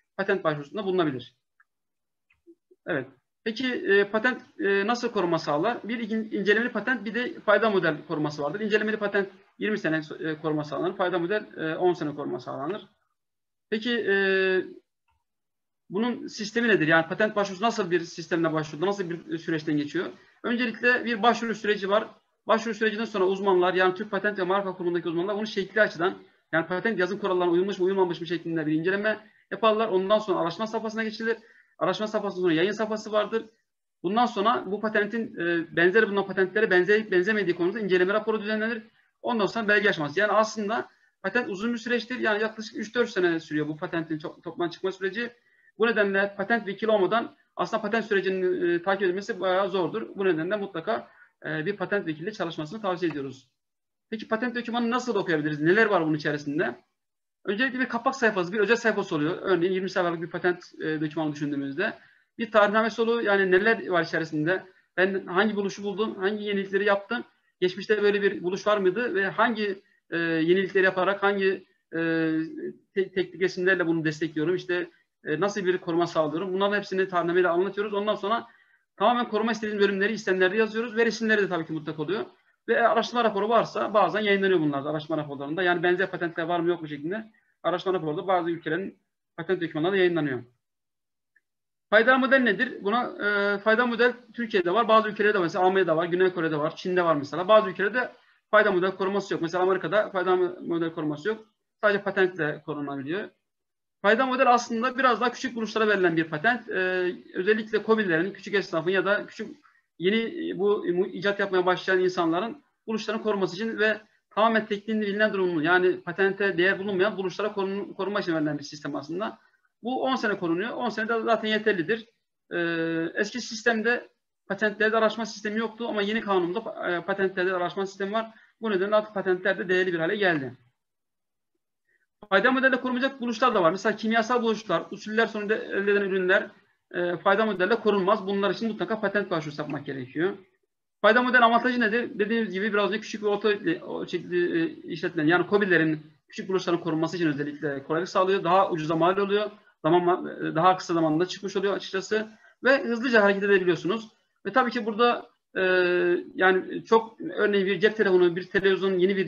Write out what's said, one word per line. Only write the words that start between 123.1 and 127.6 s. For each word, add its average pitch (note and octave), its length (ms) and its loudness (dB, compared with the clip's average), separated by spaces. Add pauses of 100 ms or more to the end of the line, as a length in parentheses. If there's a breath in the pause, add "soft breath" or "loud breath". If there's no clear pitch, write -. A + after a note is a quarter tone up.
eski A3 260 -4
sistemde A#3 680 -2 (380)
patentlerde G#3+ 500 0
araştırma A3 280 2
sistemi G#3+ 340 -6
yoktu A3+ 300 -6
ama G#3+ 120 -2
yeni G#3+ 200 -2
kanunda, F#3 380 0 (300)
e, E3+ 160 -2
patentlerde F#3+ 480 -2
araştırma F3+ 340 -4